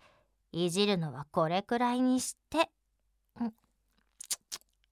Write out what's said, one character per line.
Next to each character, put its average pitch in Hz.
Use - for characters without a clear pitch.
い 170
じ 202
る 202
の 156
は 139
こ 165
れ 175
く 240
ら 240
い 247
に 254
し -
て。 311
<laughs> 233